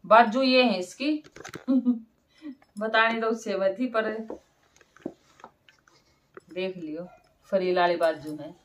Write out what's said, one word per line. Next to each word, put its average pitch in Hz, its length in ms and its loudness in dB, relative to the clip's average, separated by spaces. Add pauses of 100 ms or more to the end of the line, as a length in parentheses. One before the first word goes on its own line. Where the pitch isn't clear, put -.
बाजू 226 380 6
ये 254 200 4
है 208 160 2
इसकी। 262 340 -4 (560)
<laughs> 254 1080 -4
बतानी 220 420 0
तो 226 60 -2
उससे 226 280 -2
वह 190 200 0
थी, 247 120 -4
पर 220 240 -2 (2500)
देख 185 220 -6
लियो, 165 300 -10 (460)
फरील 185 260 0
वाली 175 180 2
बाजू 156 400 -2
है। 156 180 -14 (100)